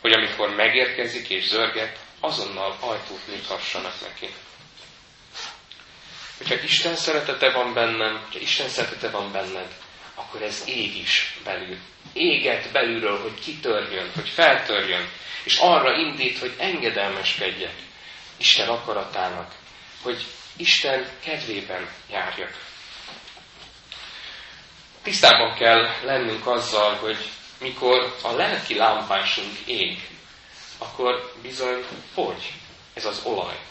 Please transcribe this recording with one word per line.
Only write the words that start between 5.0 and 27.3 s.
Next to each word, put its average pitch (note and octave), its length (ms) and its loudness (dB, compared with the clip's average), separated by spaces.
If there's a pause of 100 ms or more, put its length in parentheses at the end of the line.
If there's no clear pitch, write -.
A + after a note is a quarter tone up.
Hogyha B2+ 160 -2
Isten D#3+ 420 2
szeretete C#3 540 2
van B2 240 0
bennem, A2 500 2
hogyha - 140 -10
Isten - 300 0
szeretete A#2 420 -4
van G2 220 -4
benned, F#2+ 400 -6 (420)
akkor - 280 -10
ez - 240 -4
ég G#2 300 -2
is - 480 0
belül. F#2 340 -6 (340)
Éget C3+ 600 2
belülről, A2 500 2
hogy A2 180 -8
kitörjön, G2+ 760 -2
hogy - 140 -6
feltörjön, G2 800 4 (360)
és - 140 4
arra D3 380 6
indít, C#3 420 -2
hogy B2 200 -4
engedelmeskedjek G2 1160 -2 (600)
Isten - 320 4
akaratának, G2 840 -2 (500)
hogy A#2+ 220 -4 (320)
Isten C3+ 500 4 (180)
kedvében G2+ 640 -6 (220)
járjak. F#2 440 -6 (2500)
Tisztában A#2+ 520 8
kell A#2 340 8 (140)
lennünk B2 440 0
azzal, G#2+ 480 4
hogy A2 240 -2 (420)